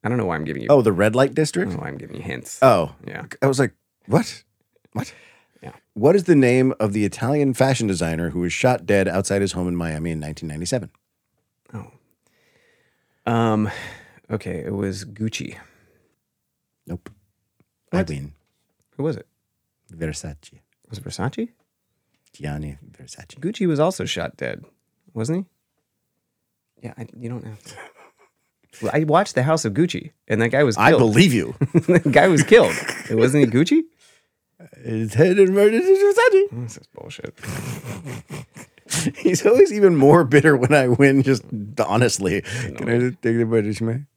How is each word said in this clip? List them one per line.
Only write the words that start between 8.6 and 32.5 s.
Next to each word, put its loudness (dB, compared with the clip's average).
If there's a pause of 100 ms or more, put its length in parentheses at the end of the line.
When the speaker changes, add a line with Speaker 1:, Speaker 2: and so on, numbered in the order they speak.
Speaker 2:
dead 2
outside -2
his -4
home -4
in -4
Miami -6
in -6
nineteen -12
ninety-seven? -6 (880)
Speaker 1:
Oh. -16 (1400)
Um, 0 (600)
okay, -8
it -8
was -6
Gucci. -10 (1300)
Speaker 2:
Nope. -14 (800)
Speaker 1:
What? -2
Speaker 2:
Eileen. -10 (640)
Speaker 1:
Who -8
was -4
it? -16 (680)
Speaker 2:
Versace. -12 (300)
Speaker 1:
Was -14
it -20
Versace? -8 (840)
Speaker 2:
Gianni -10 (160)
Versace. -20
Speaker 1:
Gucci -4
was 0
also 0
shot -8
dead, -10 (520)
wasn't -6 (1400)
he? -16
Yeah, -12
I, -12 (120)
you -12
don't -10
have -18
to. -20
<laughs> -20 (1000)
Well, -4
I 0
watched 0
The 0
House 0
of -4
Gucci, -4 (180)
and 0
that 0
guy 2
was 2
Speaker 2:
I 4
Speaker 1:
killed. 4
Speaker 2:
believe 4
you. -2
Speaker 1:
<laughs> -4 (140)
That 2
guy 6
was 4
killed. 6 (360)